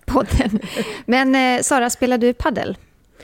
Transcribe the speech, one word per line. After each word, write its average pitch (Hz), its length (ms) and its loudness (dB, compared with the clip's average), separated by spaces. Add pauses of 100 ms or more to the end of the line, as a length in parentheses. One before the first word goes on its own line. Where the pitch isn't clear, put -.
podden. 247 560 0 (220)
<laughs> - 240 -12
Men, 262 280 2
eh, 254 280 2
Sara, 247 280 0
spelar 254 280 0
du 240 140 2
paddel? 202 440 -4 (480)